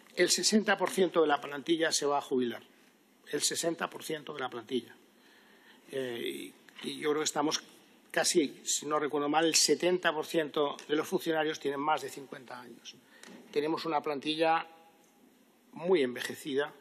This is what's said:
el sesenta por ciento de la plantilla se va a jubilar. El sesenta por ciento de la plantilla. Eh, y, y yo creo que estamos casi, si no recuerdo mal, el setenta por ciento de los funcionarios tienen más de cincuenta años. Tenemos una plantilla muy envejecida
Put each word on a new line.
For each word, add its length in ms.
el 140
sesenta 480
por 120
ciento 320
de 60
la 140
plantilla 500
se 140
va 120
a 40
jubilar. 420
El 100
sesenta 480
por 140
ciento 300
de 60
la 100
plantilla. 460
Eh, 600
y, 60
y 100
yo 100
creo 120
que 40
estamos 360
casi, 540
si 220
no 120
recuerdo 320
mal, 160
el 100
setenta 580
por 120
ciento 520
de 80
los 120
funcionarios 520
tienen 220
más 200
de 80
cincuenta 500
años. 360
Tenemos 340
una 160
plantilla 640
muy 280
envejecida 800